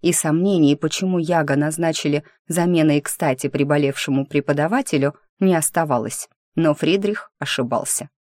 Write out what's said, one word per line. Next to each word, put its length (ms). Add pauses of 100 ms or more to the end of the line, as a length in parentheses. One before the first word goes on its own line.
и 120
сомнений, 600
почему 420
Яга 380
назначили 680 (240)
заменой 540
кстати 460
приболевшему 760
преподавателю — 920 (240)
не 160
оставалось. 720 (260)
Но 180
Фридрих 680
ошибался. 680 (140)